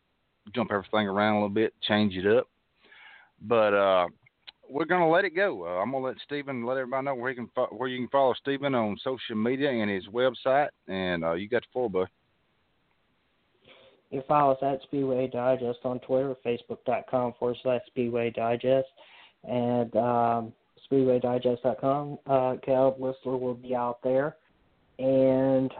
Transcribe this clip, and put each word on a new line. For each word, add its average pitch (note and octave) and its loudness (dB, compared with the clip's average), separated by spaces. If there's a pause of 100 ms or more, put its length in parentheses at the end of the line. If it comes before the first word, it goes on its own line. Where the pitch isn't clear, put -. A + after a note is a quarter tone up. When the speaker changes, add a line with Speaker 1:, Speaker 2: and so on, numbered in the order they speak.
(560)
Speaker 1:
jump A2 -2
everything G#2 0
around G#2 2
a G#2+ 2
little G#2 0
bit, A2 0
change G#2 2
it F#2 -4
up. A2+ 4 (960)
But, G#2+ 4
uh, F#2+ 4 (600)
we're C#3 -4
gonna F3+ 2
let F#3 4
it D#3+ -6
go. D#3+ -2
Uh, F2+ -4
I'm A#2 -2
gonna C3 -4
let A#2+ -6
Stephen, C#3 -8
let B2+ -2
everybody C3 -4
know C#3 -4
where A#2+ -4
he B2+ -6
can A#2 -10
fo-, B2+ 0
where A#2+ -6
you B2+ -6
can A#2+ -6
follow C3+ 4
Stephen C#3 -4
on G#2+ 0
social B2 -6
media C3 0
and A2 -2
his F#2 -4
website. B2+ 0 (180)
And, F2+ -2
uh, E2 0
you G2+ -6
got A#2 0
the - -20
floor, B2 -2
bud. F#2 0 (2000)
Speaker 2:
You C#3 -6
can - -12
follow D3 4
us C3+ -2
at C3+ -2
Speedway C3 -2
Digest B2 -2
on B2+ -4
Twitter, C3+ -2 (100)
facebook A#2+ -6
dot A2+ -2
com B2 -2
forward B2 -2
slash B2 0
Speedway A#2 -2
Digest, A#2+ 0 (560)
and, A#2+ -2
um, A#2 0 (320)
speedway C3 2
digest B2 0
dot B2 -2
com. C#3+ -2
Uh, B2+ 2
Caleb C3 2
Whistler C3 -4
will B2 -4
be B2 -8
out A#2+ -4
there C3+ 0 (600)
and, C3 4